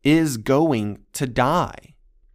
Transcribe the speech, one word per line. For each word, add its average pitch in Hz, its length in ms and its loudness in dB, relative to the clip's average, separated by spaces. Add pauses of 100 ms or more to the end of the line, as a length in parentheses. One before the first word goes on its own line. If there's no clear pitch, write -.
is 151 340 2
going 127 640 0 (140)
to 139 140 -6
die. 131 640 -2 (420)